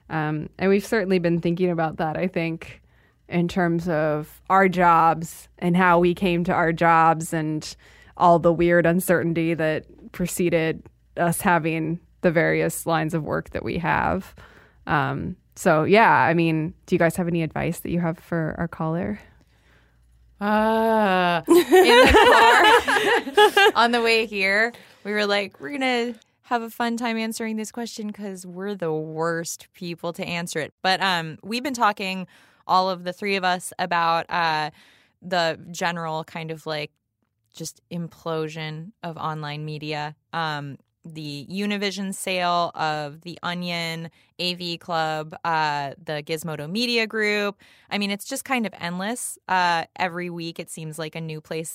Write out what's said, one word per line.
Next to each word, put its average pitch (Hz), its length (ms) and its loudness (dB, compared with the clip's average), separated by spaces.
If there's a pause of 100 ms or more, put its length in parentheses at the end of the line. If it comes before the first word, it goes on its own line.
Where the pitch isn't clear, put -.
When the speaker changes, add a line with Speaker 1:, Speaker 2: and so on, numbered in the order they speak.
(100)
Speaker 1:
Um, 151 480 -4
and 190 100 0
we've 196 160 2
certainly 190 340 0
been 170 220 0
thinking 175 300 0
about 160 260 -2
that, 156 220 -4
I 170 80 -2
think, 165 560 -6 (480)
in 175 180 0
terms 170 400 0
of 151 640 -2
our 190 180 6
jobs 165 800 2 (100)
and 175 160 0
how 175 260 6
we 175 120 4
came 175 320 0
to 175 80 -2
our 156 180 2
jobs 165 640 4
and 156 420 -4 (440)
all 170 200 6
the 170 140 4
weird 170 320 4
uncertainty 165 680 2
that 156 320 -2 (260)
preceded 165 680 -2 (340)
us 170 240 0
having 165 580 0 (220)
the 180 100 2
various 160 540 0
lines 160 300 -2
of 156 100 -2
work - 260 -6
that - 140 -8
we - 140 -4
have. 165 560 0 (520)
Um, 143 500 -2 (200)
so, 156 280 2
yeah, 196 280 6
I 131 220 4
mean, 165 400 0 (100)
do - 100 -2
you 170 40 0
guys 170 180 2
have 180 100 -2
any 170 160 -2
advice 147 380 -4
that - 100 -8
you 170 100 0
have 170 180 -4
for 160 400 -6
our 170 100 -4
caller? 170 500 -6 (1200)
Speaker 2:
Uh, 214 1080 2
in 339 80 6
the 427 2000 6 (120)
car 415 120 6
<laughs> - 0 -
on 233 160 4
the 240 100 2
way 226 240 2
here, 208 460 0 (320)
we 202 80 -6
were 208 120 0
like, 202 360 -2
"We're 285 100 -10
gonna 247 440 -2 (280)
have 240 200 -4
a 226 80 -12
fun 233 260 -4
time 226 200 -4
answering 220 400 -6
this 214 140 -8
question 220 420 -10
'cause 196 320 -12
we're 185 300 -8
the 170 180 -4
worst 160 800 -6
people 170 420 -10
to 196 120 -8
answer 170 320 -6
it." - 240 -8
But, 185 180 2
um, 170 440 -2
we've 233 180 -6
been 269 120 -4
talking, 202 520 -2 (400)
all 185 240 2
of 180 140 -8
the 180 80 -6
three 196 240 -4
of 185 80 -4
us, 180 340 -2
about, 170 520 0
uh, 156 400 -2 (500)
the 170 400 -2 (100)
general 170 540 -4
kind 160 260 -12
of, 160 160 -12
like, 151 240 -6 (640)
just - 260 -14 (120)
implosion 160 960 -8 (140)
of 165 120 -10
online 156 480 -8
media. 151 520 -8 (160)
Um, 147 460 -6 (260)
the 151 460 -12
Univision 196 640 -6
sale 175 600 -2
of 151 460 -6
The 170 200 -14
Onion, 170 640 -6 (300)
A 180 160 -4
V 170 240 -8
Club, 156 560 -4 (100)
uh, 151 560 -2
the 156 220 -8
Gizmodo 156 480 -8
Media 226 380 -2
Group. 208 480 -2 (340)
I 202 80 -4
mean, 202 140 -2
it's 202 120 -8
just - 200 -8
kind 247 220 -2
of 180 120 -8
endless. 185 580 -8 (120)
Uh, 175 380 2 (100)
every 175 340 -6
week, 165 300 -10
it 170 100 -12
seems 156 300 -12
like 156 160 -10
a 165 40 -10
new 156 200 -10
place 160 340 -8